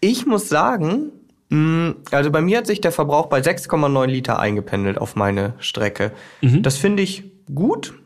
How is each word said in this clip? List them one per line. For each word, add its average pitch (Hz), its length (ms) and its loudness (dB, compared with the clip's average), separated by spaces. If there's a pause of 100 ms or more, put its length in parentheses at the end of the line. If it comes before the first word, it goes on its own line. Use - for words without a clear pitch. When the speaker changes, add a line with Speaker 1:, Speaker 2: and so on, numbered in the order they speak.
Speaker 1:
Ich 226 260 0
muss 208 240 0
sagen, 208 600 0 (360)
mh, 160 460 2 (160)
also 143 200 2
bei 156 120 2
mir 190 160 2
hat 233 80 -4
sich 208 160 -2
der 170 100 2
Verbrauch 151 340 0
bei 135 160 2
sechs 170 260 -2
Komma 151 200 2
neun 135 220 2
Liter 127 280 -2
eingependelt 101 600 -2
auf - 180 -6
meine 101 420 0
Strecke. 104 540 -4 (300)
Speaker 2:
Mhm. 139 200 4
Speaker 1:
Das 135 140 0
finde 202 260 0
ich 190 220 -6 (300)
gut 220 400 -2 (120)